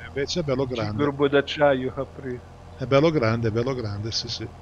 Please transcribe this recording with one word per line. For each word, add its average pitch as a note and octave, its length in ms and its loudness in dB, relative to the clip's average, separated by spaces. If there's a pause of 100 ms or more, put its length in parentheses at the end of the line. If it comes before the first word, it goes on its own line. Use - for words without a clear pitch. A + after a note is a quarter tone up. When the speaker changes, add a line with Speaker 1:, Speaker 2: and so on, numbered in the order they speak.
Speaker 1:
invece C#3 320 -4
è E3 40 0
bello C#3 220 0
grande. B2+ 120 -4
Speaker 2:
Cinque G#2+ 280 0
robo C#3+ 220 2
d'acciaio C#3 680 2
ha C3+ 100 -4
preso. B2+ 400 -10 (280)
Speaker 1:
È C3 120 -8
bello C#3 240 6
grande, A#2 400 2
è - 20 -4
bello A#2+ 220 0
grande, G#2+ 380 -6
sì, A2+ 180 -4
sì. A2+ 200 -8 (120)